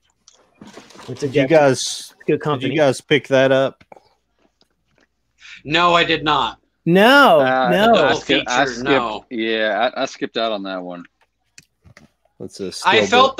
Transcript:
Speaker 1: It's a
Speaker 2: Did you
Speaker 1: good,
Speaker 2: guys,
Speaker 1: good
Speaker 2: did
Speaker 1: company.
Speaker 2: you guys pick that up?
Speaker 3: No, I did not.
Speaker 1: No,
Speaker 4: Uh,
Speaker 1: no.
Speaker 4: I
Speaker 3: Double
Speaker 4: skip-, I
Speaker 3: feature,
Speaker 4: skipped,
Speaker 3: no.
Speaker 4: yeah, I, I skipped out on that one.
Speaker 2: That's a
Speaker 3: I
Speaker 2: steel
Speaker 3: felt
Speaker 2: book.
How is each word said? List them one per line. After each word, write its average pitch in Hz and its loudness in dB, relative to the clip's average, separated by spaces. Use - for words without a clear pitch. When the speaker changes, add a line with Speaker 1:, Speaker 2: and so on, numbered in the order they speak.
Speaker 1:
It's 127 -14
a 147 -4
Speaker 2:
Did 123 -8
you 143 4
Speaker 1:
good, 135 -4
Speaker 2:
guys, 147 0
Speaker 1:
good 160 0
Speaker 2:
did 147 -4
Speaker 1:
company. 139 -4
Speaker 2:
you 160 -2
guys 139 0
pick - -2
that 135 2
up? 135 -2
Speaker 3:
No, 170 0
I 170 2
did 151 -2
not. 139 -2
Speaker 1:
No, 208 6
Speaker 4:
Uh, 131 0
Speaker 1:
no. 208 2
Speaker 4:
I - 6
Speaker 3:
Double 139 0
Speaker 4:
skip-, - -2
I 123 0
Speaker 3:
feature, 127 -8
Speaker 4:
skipped, 120 -10
Speaker 3:
no. 117 -2
Speaker 4:
yeah, 110 -4
I, 131 -6
I - -2
skipped - -12
out 113 -4
on 98 -8
that 95 -10
one. 87 -16
Speaker 2:
That's 92 -18
a 98 -10
Speaker 3:
I 90 -10
Speaker 2:
steel 208 0
Speaker 3:
felt 254 2
Speaker 2:
book. 262 -8